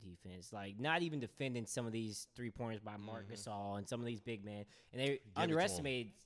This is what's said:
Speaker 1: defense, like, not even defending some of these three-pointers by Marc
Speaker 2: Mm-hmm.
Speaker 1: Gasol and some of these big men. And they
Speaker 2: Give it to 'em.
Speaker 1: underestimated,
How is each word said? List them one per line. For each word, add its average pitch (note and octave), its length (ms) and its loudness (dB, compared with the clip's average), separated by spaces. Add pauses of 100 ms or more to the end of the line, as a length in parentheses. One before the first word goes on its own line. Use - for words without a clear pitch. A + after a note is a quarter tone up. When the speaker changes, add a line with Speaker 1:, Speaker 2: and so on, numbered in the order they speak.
Speaker 1:
defense, F2+ 500 -12
like, G2+ 280 -4
not D#3+ 220 4
even D#3 180 2
defending A#2+ 460 -2
some A#2+ 200 0
of A2+ 60 -2
these A2 420 -2
three-pointers A#2 460 -4
by G#2+ 160 -8
Marc G#2+ 320 -6
Speaker 2:
Mm-hmm. A#2 60 -6 (160)
Speaker 1:
Gasol G2+ 280 0
and G2 100 -2
some A#2+ 120 0
of A#2+ 60 0
these A#2 140 -2
big G#2+ 240 -4
men. G#2 200 -4 (280)
And B2 80 -4
they C3+ 60 4
Speaker 2:
Give C#3 80 6
it C3 40 0 (160)
to - 40 2
'em. D#3 40 6
Speaker 1:
underestimated, D#3+ 680 4 (140)